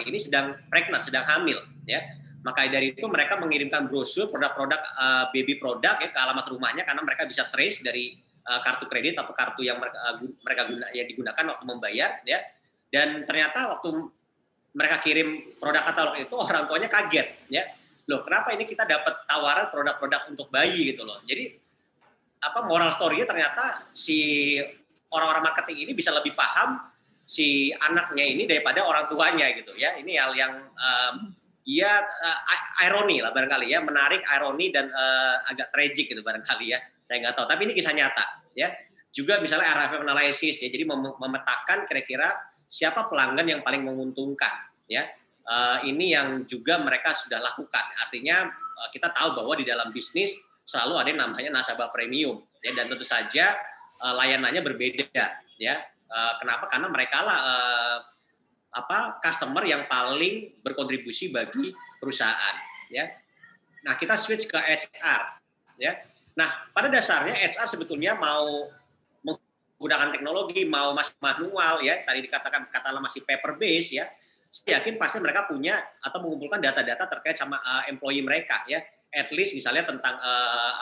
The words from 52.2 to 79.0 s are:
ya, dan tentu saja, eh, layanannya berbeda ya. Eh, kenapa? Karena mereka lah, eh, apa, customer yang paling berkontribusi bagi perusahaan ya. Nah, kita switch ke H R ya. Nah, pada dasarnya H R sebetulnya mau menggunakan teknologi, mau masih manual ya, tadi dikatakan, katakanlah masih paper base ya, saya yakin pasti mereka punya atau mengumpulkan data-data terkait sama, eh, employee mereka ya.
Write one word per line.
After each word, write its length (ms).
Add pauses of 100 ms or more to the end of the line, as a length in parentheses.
ya, 80
dan 160
tentu 160
saja, 560 (400)
eh, 160
layanannya 480
berbeda 800 (160)
ya. 240
Eh, 560
kenapa? 320
Karena 160
mereka 400
lah, 160
eh, 540 (720)
apa, 480
customer 480
yang 240
paling 720
berkontribusi 640
bagi 480 (240)
perusahaan 560 (320)
ya. 240 (720)
Nah, 160
kita 160
switch 320
ke 80
H 400
R 280 (520)
ya. 240 (400)
Nah, 320
pada 160
dasarnya 480
H 240
R 80
sebetulnya 480
mau 560 (540)
menggunakan 880
teknologi, 560
mau 240
masih 240
manual 640
ya, 240
tadi 160
dikatakan, 480
katakanlah 320
masih 240
paper 320
base 400
ya, 80 (480)
saya 240
yakin 240
pasti 180
mereka 300
punya 320 (240)
atau 160
mengumpulkan 400
data-data 480
terkait 260
sama, 240
eh, 320
employee 300
mereka 480
ya. 100 (320)